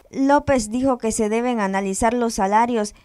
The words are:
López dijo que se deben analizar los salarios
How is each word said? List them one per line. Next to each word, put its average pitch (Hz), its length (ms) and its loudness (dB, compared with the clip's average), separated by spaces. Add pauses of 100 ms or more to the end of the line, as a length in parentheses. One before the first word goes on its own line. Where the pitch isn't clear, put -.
López 269 600 2
dijo 254 260 0
que 220 140 -2
se 220 180 -2
deben 233 300 -2
analizar 196 560 0
los 233 180 0
salarios 214 720 0